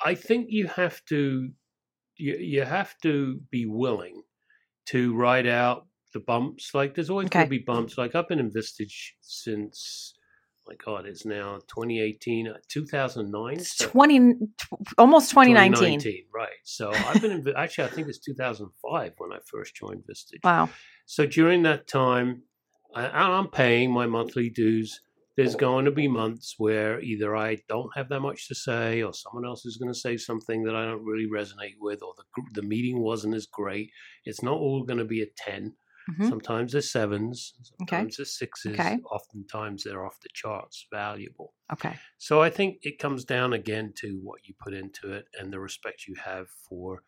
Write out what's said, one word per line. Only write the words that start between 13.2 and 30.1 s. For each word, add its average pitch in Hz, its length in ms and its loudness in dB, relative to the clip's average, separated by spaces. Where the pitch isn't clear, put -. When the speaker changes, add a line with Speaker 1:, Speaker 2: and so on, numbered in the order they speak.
Speaker 1:
nine? 113 280 -6
Speaker 2:
It's - 180 -8
Speaker 1:
So 226 120 0
Speaker 2:
twenty, 285 300 8
tw-, - 160 -12
almost 277 320 12
twenty 254 220 10
nineteen. 190 260 10
Speaker 1:
Twenty 123 140 6
nineteen, 113 320 -2
right. 110 140 -6
So 107 280 -6
I've 120 300 2
been 220 100 2
in, 160 120 -4
Vi-, 135 120 0
actually, 143 280 -2
I 123 60 -4
think 156 180 -6
it's - 100 -12
two - 160 -10
thousand 110 360 -6
five 127 360 -4
when 90 140 -10
I 95 140 -12
first - 300 -12
joined 50 340 -12
Vistage. - 340 -18
Speaker 2:
Wow. 170 240 4
Speaker 1:
So - 200 0
during 160 360 6
that 156 240 2
time, 123 560 0
I, 120 100 -4
and 139 100 -4
I'm 190 140 0
paying 123 440 4
my 120 140 0
monthly 117 440 -2
dues. 110 500 0
There's 123 160 2
going 131 300 2
to 143 40 4
be 143 160 2
months 113 520 -2
where 107 420 0
either 107 340 -4
I 110 220 -2
don't 120 300 -6
have 131 140 -6
that 139 100 -4
much - 280 -8
to 131 60 -10
say 117 480 -2
or 98 120 -6
someone 120 320 -10
else 120 180 -12
is 113 140 -12
gonna 123 160 -6
say 120 240 -4